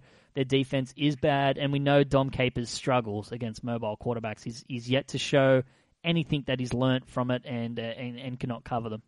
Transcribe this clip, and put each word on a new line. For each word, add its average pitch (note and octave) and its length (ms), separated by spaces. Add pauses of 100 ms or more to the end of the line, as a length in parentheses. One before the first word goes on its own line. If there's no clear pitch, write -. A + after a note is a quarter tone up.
(340)
their C#3 100
defense C3 540
is D3 180
bad, C#3 420
and C#3 140
we C#3+ 80
know C#3+ 240
Dom C3+ 260
Capers B2 400
struggles A2 600
against A#2 320
mobile A#2 340
quarterbacks. A2+ 460
He's, A2+ 240
he's A#2+ 220
yet C3 200
to C#3+ 80
show C3+ 460 (400)
anything D#3+ 440
that C3 120
he's B2 140
learnt B2+ 360
from B2+ 220
it, B2 140
and, A#2 340
uh, A2+ 40
and, A#2+ 360
and B2+ 200
cannot B2 260
cover A#2 240
them. G#2+ 180